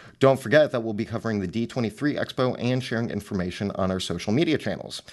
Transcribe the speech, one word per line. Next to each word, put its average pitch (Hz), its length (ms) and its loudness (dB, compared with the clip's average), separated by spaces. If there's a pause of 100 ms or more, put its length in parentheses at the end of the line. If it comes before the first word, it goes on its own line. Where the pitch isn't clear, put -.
(200)
Don't 135 200 6
forget 143 320 4
that 123 100 -2
we'll 113 140 -4
be 110 100 -2
covering 110 340 -2
the 92 60 0
D 113 220 -2
twenty-three 123 480 -2
Expo - 420 0
and 127 260 0
sharing 117 280 -2
information 98 640 -2
on 92 160 0
our 92 80 0
social 87 340 -2
media 156 240 4
channels. - 560 -8